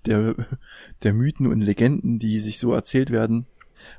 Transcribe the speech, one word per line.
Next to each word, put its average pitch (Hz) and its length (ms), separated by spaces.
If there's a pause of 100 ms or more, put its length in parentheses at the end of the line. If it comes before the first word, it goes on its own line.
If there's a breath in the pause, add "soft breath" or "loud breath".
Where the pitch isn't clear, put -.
der, 220 300 (680 loud breath)
der 104 100
Mythen 131 340
und 113 140
Legenden, 113 580
die 107 200
sich 107 200
so 120 140
erzählt 131 380
werden, 113 340 (540 loud breath)